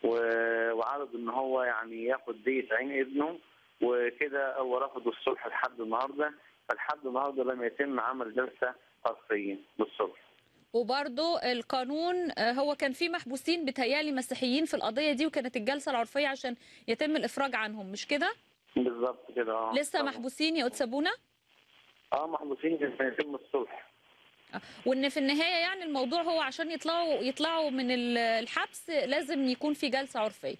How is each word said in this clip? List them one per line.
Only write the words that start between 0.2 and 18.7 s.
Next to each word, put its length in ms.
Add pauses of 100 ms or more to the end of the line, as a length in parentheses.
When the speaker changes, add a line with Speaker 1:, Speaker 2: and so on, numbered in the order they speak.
Speaker 1:
وعرض 440
إن 140
هو، 340
يعني، 420
ياخد 380
دية 280
عين 280
ابنه، 400 (420)
وكده 760
هو 220
رفض 300
الصلح 400
لحد 340
النهارده، 500 (380)
فلحد 360
النهارده 380
لم 200
يتم 360
عمل 360
جلسة 380 (320)
عرفية 520 (220)
بالصلح. 380 (560)
Speaker 2:
وبرضو 640
القانون، 1000
آه، 140
هو 240
كان 180
في 160
محبوسين 560
بتهيالي 460
مسيحيين 540
في 80
القضية 380
دي، 140
وكانت 320
الجلسة 320
العرفية 380
عشان 280 (320)
يتم 280
الإفراج 400
عنهم، 360
مش 160
كده؟ 260 (420)